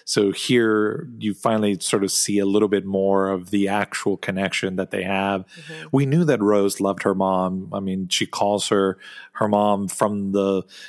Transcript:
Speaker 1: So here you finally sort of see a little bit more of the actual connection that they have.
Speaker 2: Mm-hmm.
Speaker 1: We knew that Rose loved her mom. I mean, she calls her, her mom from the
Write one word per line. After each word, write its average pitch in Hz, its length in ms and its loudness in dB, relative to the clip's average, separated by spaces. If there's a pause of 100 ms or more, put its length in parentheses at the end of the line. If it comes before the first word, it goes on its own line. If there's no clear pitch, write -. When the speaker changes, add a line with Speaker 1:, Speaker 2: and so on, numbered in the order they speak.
Speaker 1:
So 101 280 2
here 110 760 0 (100)
you 107 160 -4
finally 107 460 0
sort - 240 0
of 95 60 0
see - 280 0
a 98 80 2
little 104 220 4
bit 95 180 0
more 98 440 2
of 92 200 -6
the 98 180 2
actual 101 480 -2
connection 95 600 -4
that 92 140 -4
they 98 120 -4
have. 98 440 -2
Speaker 2:
Mm-hmm. 156 460 -18
Speaker 1:
We 139 140 4
knew 160 180 2
that 131 180 2
Rose 101 380 4
loved 98 220 -2
her 98 120 2
mom. 95 600 0
I 101 60 -6
mean, 95 280 -6
she - 180 -2
calls 101 420 0
her, 98 300 2 (340)
her 110 160 0
mom 104 400 2
from 101 440 -2
the 98 300 2 (260)